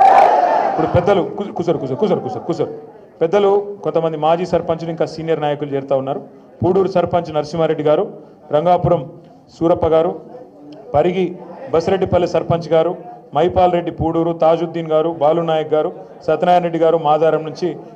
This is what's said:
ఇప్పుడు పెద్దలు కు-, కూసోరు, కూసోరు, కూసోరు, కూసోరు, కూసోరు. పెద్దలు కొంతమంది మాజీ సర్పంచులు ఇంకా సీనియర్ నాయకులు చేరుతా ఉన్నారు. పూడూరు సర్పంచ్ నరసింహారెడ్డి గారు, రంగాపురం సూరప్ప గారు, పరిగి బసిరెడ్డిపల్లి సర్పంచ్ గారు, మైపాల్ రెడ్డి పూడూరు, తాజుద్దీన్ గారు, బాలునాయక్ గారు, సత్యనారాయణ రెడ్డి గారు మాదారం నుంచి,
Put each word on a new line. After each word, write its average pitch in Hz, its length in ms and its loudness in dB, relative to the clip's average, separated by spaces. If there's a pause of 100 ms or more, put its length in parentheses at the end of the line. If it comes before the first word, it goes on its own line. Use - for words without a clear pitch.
(720)
ఇప్పుడు - 160 -2
పెద్దలు 180 340 2
కు-, 196 300 -6
కూసోరు, 165 260 -2
కూసోరు, 131 220 -6
కూసోరు, 214 200 2
కూసోరు, - 240 -8
కూసోరు. 143 300 -4 (480)
పెద్దలు 202 640 0
కొంతమంది 160 340 -2
మాజీ 170 280 0
సర్పంచులు 170 440 -2
ఇంకా 160 160 -2
సీనియర్ 160 360 -4
నాయకులు 147 280 -4
చేరుతా 139 260 -2
ఉన్నారు. 135 280 -4 (400)
పూడూరు 185 240 2
సర్పంచ్ 175 460 -2
నరసింహారెడ్డి 156 500 -2
గారు, 156 300 2 (380)
రంగాపురం 170 600 2 (480)
సూరప్ప 165 260 2
గారు, 165 360 2 (720)
పరిగి 170 440 0 (360)
బసిరెడ్డిపల్లి 180 540 0
సర్పంచ్ 165 420 -2
గారు, 165 280 2 (380)
మైపాల్ 180 360 2
రెడ్డి 170 200 -2
పూడూరు, 165 420 -2
తాజుద్దీన్ 165 540 0
గారు, 156 220 2
బాలునాయక్ 160 640 0
గారు, 151 200 0 (280)
సత్యనారాయణ 175 420 2
రెడ్డి 165 160 -2
గారు 165 180 4
మాదారం 156 480 2
నుంచి, 156 260 -6 (240)